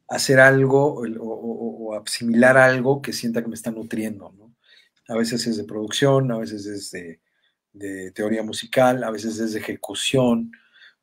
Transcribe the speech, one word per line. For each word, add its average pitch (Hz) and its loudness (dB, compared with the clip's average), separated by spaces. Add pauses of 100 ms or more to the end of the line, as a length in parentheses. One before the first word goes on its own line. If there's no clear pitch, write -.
hacer 131 4
algo, 135 6
el, 113 -6
o, 117 -12
o, 113 -8
o 107 -6
asimilar 117 4
algo 131 4
que 113 -8
sienta 117 -4
que 117 -8
me 110 -8
está 117 -8
nutriendo, 107 -8
¿no? 110 -20 (540)
A 117 -6
veces 117 -2
es 110 -2
de 101 -6
producción, 127 0
a 113 -4
veces 107 -8
es 101 -10
de, 85 -14 (520)
de 95 -12
teoría 107 -4
musical, 127 0
a 113 -4
veces 110 -6
es 113 -4
de 107 -6
ejecución. 117 -2 (520)